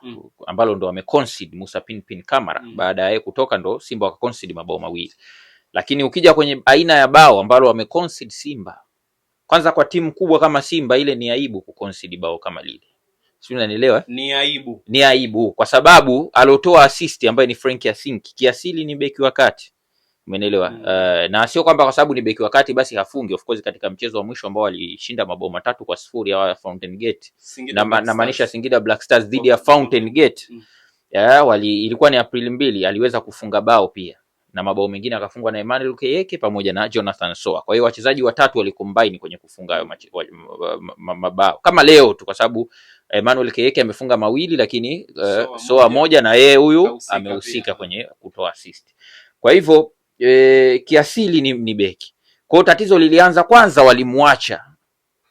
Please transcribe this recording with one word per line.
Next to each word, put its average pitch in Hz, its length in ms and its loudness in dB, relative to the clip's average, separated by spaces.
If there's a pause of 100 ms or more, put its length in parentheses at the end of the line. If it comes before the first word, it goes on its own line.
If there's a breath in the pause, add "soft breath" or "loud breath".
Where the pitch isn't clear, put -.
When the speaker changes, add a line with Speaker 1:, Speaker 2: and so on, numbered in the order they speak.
Speaker 1:
Mm. 120 220 -20 (240)
Speaker 2:
ambalo 104 280 -2
ndo 92 140 -8
ame 92 120 -10
concede 95 560 -6
Musa - 240 -14
Pinpin 101 420 -18
Kamara, 107 380 -4
Speaker 1:
Mm. 117 140 -20
Speaker 2:
baada 92 260 -6
ya 95 60 -2
yeye 110 120 -4
kutoka 117 380 -6
ndo 95 220 -10
Simba 107 260 -10
waka 92 120 -8
concede 110 360 -12
mabao 82 260 -12
mawili. 85 340 -14 (600 soft breath)
Lakini 139 300 -6
ukija 160 300 4
kwenye 143 320 -2
aina 160 280 4
ya 139 140 4
bao 139 320 6
ambalo 123 280 4
wame 113 180 0
concede 170 460 -8
Simba, 113 500 -16 (640)
kwanza 160 240 2
kwa 151 140 0
timu 165 280 -4
kubwa 160 260 0
kama 151 220 0
Simba 131 360 -2
ile 143 180 -2
ni 117 140 -8
aibu 117 320 -6
ku - 120 -20
concede 92 440 -16
bao 85 220 -8
kama 90 220 -14
lile. - 220 -20 (560)
Sijui 127 180 -12
unanielewa, 113 400 0
eh? - 100 -6
Speaker 1:
Ni 135 260 -8
aibu. 139 540 -6
Speaker 2:
Ni 131 160 2
aibu 120 480 2
kwa 113 140 -2
sababu 143 680 4
alotoa 139 500 6
assist - 400 -2
ambaye 120 240 2
ni 120 80 -8
Frank 127 300 -6
Yasinki, 110 500 -10
kiasili 156 500 -4
ni 147 100 -12
beki 139 260 -8
wa 131 100 -2
kati. - 420 -2 (540)
Umenielewa? 95 420 -4
Speaker 1:
Mm. 87 180 -18
Speaker 2:
Eh, 90 440 -2
na 110 160 0
sio 165 160 -4
kwamba 156 200 2
kwa 131 100 0
sababu 151 200 0
ni 127 80 -6
beki 110 220 -6
wa 104 60 -4
kati 139 240 0
basi 127 220 -4
hafungi. 104 380 -8
Of - 100 -8
course 110 180 -8
katika 101 280 -10
mchezo 110 280 -12
wa 101 60 -6
mwisho 113 240 -14
ambao 104 180 -4
alishinda 92 600 -10
mabao 90 240 -10
matatu 95 360 -8
kwa 87 120 -8
sifuri 104 340 -10
hawa 95 240 -2
Fountain 92 420 -16
Gate. 110 400 -10
Speaker 1:
Singida 127 440 -18
Speaker 2:
Na 107 40 -2
ma-, 110 40 -6
Speaker 1:
Black 110 160 0
Speaker 2:
namaanisha 117 320 -4
Speaker 1:
Stars. 120 140 -4
Speaker 2:
Singida 120 280 -4
Black 107 220 -4
Stars 117 260 0
dhidi 123 200 -4
ya 120 100 4
Speaker 1:
Fountain 135 460 0
Speaker 2:
Fountain 113 100 -10
Gate. 143 360 0
Speaker 1:
Mm. 117 140 -20 (480 loud breath)
Speaker 2:
Ya, 127 320 4
wali-, 104 420 0
ilikuwa 117 240 2
ni 131 80 2
Aprili 120 320 -4
mbili, 123 360 -4
aliweza 113 360 -4
kufunga 110 400 -6
bao 110 260 2
pia. 90 300 -18 (360)
Na 92 100 -10
mabao 98 240 -4
mengine 101 280 -12
akafungwa 107 360 -10
na 107 80 -10
Emmanuel 127 360 -8
Keyeke 170 420 -6
pamoja 101 360 -6
na 107 160 -6
Jonathan 98 440 -8
Soa. 82 280 -8
Kwa 107 140 -4
hiyo 120 80 0
wachezaji 127 400 -4
watatu 123 340 -2
wali 98 140 -4
combine 101 480 -4
kwenye 87 180 -20
kufunga 90 360 -14
hayo 82 120 -6
mache-, 82 280 -20
wa-, 87 180 -12
ma-, 82 480 -14
ma-, 87 180 -20
ma-, 90 180 -12
mabao. 90 480 -2
Kama 175 200 4
leo 143 300 8
tu - 120 -20
kwa 98 80 -8
sababu 117 380 -4 (380 soft breath)
Emmanuel 120 420 -2
Keyeke 131 300 -2
amefunga 120 360 -4
mawili, 135 400 -4
lakini, 120 360 -4 (300)
eh, 101 220 -2
Speaker 1:
Soa 123 140 -14
Speaker 2:
Soa 123 180 0 (120)
Speaker 1:
moja. 127 100 0
Speaker 2:
moja 156 220 4
na 113 120 2
yeye 139 220 8
huyu 151 280 4
Speaker 1:
Kahusika 120 320 -4
Speaker 2:
amehusika 98 500 -10
Speaker 1:
pia. 98 80 -6
Speaker 2:
kwenye 92 340 -14 (120)
kutoa 90 320 -10
assist. - 440 -20 (440 soft breath)
Kwa 120 120 2
hivyo, 156 400 4 (280)
eh, 131 640 4
kiasili 160 560 0
ni, 135 120 -4
ni 113 200 -6
beki. 98 400 -6 (340)
Kwa 160 100 4
hiyo 180 80 6
tatizo 180 340 2
lilianza 165 440 4
kwanza 196 400 6
walimwacha 127 800 2 (680)